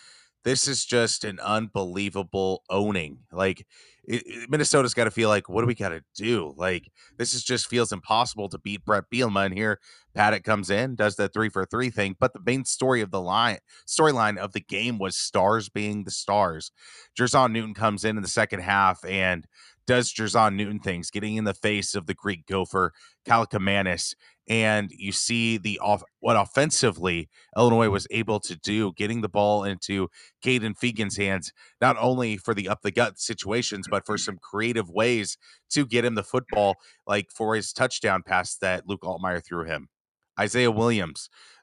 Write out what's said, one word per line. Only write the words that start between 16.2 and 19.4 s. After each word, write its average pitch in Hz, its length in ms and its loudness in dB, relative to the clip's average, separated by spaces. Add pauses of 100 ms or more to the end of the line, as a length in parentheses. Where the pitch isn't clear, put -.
Jerzon 123 320 4
Newton 110 220 -6
comes 104 320 -2
in 107 100 0
in 104 60 -4
the 90 80 -6
second 104 320 0
half 95 420 2
and 92 420 -2 (400)